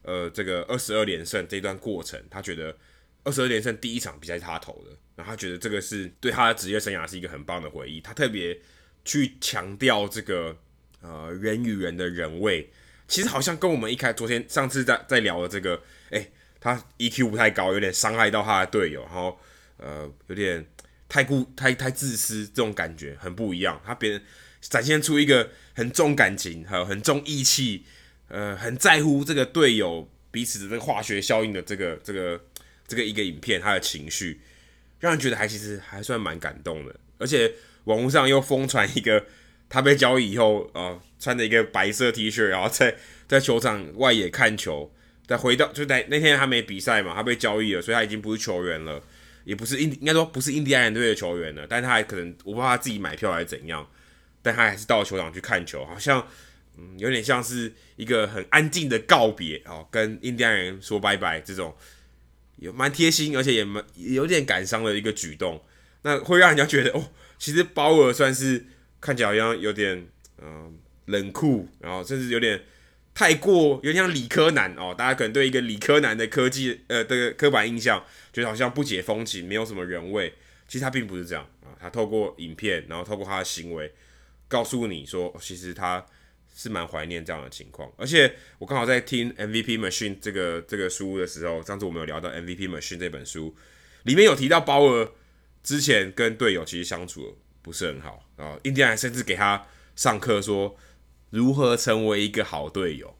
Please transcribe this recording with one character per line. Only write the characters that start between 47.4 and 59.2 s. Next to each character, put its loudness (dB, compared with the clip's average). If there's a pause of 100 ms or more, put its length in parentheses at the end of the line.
易 0
了， 0
所 -4
以 2
他 2
已 -2
经 -8
不 -4
是 -8
球 -2
员 -4
了， -8 (440)
也 -6
不 -10
是 -2
印-， 2
应 -8
该 4
说 6
不 -8
是 -2
印 0
第 2
安 6
人 2
队 2
的 4
球 -4
员 -8
了， -12
但 -2
他 -4
还 4
可 -8
能， -8
我 -8
不 -4
知 -2
道 2
他 2
自 -6
己 -6
买 -6
票 -2
还 -2
是 -4
怎 -12
样， -8 (540)
但 0
他 2
还 2
是 -14
到 4
球 -4
场 -6
去 -12
看 -2
球， -10
好 -14
像， 0 (500)
嗯， -20
有 -2
点 -2
像 2
是 -6 (240)
一 -12
个 2
很 -8
安 6
静 -2
的 2
告 6